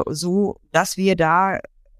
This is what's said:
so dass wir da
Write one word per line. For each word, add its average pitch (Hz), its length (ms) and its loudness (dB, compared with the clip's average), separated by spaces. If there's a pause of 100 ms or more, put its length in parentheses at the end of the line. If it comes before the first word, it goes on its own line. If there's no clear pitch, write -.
so 180 520 -2 (120)
dass 175 260 0
wir 190 180 2
da 175 440 2 (400)